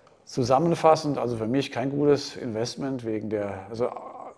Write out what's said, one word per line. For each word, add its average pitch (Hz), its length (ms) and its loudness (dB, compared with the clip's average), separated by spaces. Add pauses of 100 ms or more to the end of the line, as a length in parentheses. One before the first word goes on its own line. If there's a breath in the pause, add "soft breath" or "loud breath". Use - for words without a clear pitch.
(240 loud breath)
zusammenfassend, 147 960 4
also 120 180 -2
für 110 120 -4
mich 135 240 0
kein 131 180 -2
gutes 143 460 2
Investment 123 680 -4
wegen 110 240 -4
der, 98 400 -4
also 117 220 -2 (480)